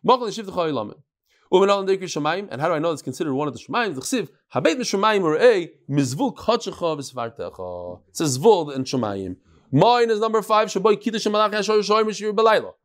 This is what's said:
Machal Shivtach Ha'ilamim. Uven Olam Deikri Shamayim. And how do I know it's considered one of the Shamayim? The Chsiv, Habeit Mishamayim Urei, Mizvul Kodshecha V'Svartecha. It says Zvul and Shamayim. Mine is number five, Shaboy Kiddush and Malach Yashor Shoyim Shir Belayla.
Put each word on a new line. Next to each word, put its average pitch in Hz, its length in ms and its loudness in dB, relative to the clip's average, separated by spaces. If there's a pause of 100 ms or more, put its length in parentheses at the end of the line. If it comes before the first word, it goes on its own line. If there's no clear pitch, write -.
Machal 240 260 2
Shivtach 190 260 -10
Ha'ilamim. 151 400 -4 (580)
Uven 190 160 6
Olam 196 200 2
Deikri 190 140 0
Shamayim. 170 480 -4
And 123 100 -8
how 156 80 0
do 180 60 2
I 156 40 0
know 165 140 0
it's 143 100 -8
considered 143 320 -4
one 147 140 -2
of 135 60 -8
the 117 60 -14
Shamayim? 220 340 -4
The 131 60 -8
Chsiv, 190 280 -6 (260)
Habeit 196 220 2
Mishamayim 208 460 0
Urei, 175 480 4 (180)
Mizvul 143 460 0
Kodshecha 180 640 -2
V'Svartecha. 90 1080 -10
It - 80 -18
says 139 220 -2
Zvul 160 360 4
and 131 100 -4
Shamayim. 101 520 -4 (340)
Mine 233 400 4
is 208 100 0
number 220 220 0
five, 214 260 2
Shaboy 214 320 2
Kiddush 220 260 -4
and 214 80 0
Malach 214 180 2
Yashor 214 280 0
Shoyim 214 340 0
Shir 208 180 -6
Belayla. 202 400 4 (120)